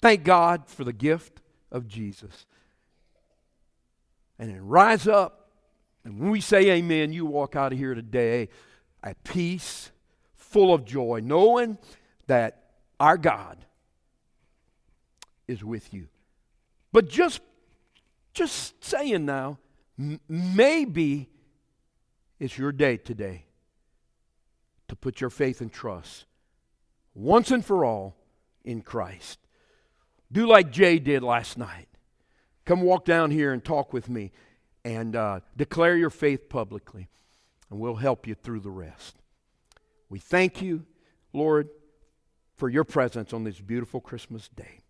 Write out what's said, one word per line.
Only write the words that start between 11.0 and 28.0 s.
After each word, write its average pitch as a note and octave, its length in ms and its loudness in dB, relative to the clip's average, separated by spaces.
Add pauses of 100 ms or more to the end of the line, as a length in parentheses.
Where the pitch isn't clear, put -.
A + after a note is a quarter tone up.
knowing G#3+ 540 2 (480)
that A#2 380 -2 (360)
our D#3 160 6
God G#2+ 480 -4 (1800)
is A2 140 -10
with A2 320 -12
you. F2+ 140 -16 (840)
But G#3 180 4
just, C#4 320 0 (920)
just - 520 -8
saying A#3 400 -2
now, C#3 340 -6 (380)
m-, D3 320 -10
maybe F3+ 1000 0 (1120)
it's C3+ 180 -10
your C#3 140 -4
day C3+ 240 2
today G2+ 500 -12 (1400)
to - 80 -16
put - 240 -10
your B2+ 100 -4
faith C3 300 -2
and A2+ 120 -12
trust - 520 -14 (920)
once F3+ 380 2
and B3 120 0
for F#3 200 0
all G2+ 320 -6 (480)